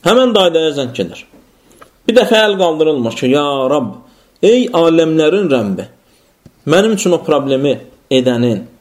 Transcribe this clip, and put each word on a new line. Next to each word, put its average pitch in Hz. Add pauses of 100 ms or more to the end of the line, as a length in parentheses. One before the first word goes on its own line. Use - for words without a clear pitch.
Həmən 240
daydaya 160
zəng 135
gedir. - (800)
Bir 220
dəfə 220
əl 202
qaldırılmır 156
ki, 131
"Ya 139
Rab, 139 (560)
ey 233
aləmlərin 165
Rəbbi, 104 (840)
mənim 196
üçün 190
o 165
problemi 135 (320)
edənin 120 (220)